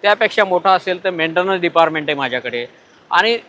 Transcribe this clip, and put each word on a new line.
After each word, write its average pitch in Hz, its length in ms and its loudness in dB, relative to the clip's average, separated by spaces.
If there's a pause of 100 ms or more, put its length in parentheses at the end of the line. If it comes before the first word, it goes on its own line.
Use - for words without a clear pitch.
त्यापेक्षा 208 420 2
मोठा 185 260 2
असेल 180 340 0
तर 190 60 0
मेंटेनन्स 175 500 -2
डिपार्टमेंट 160 480 0
आहे 147 100 -2
माझ्याकडे 123 480 -6 (440)
आणि 220 280 2 (100)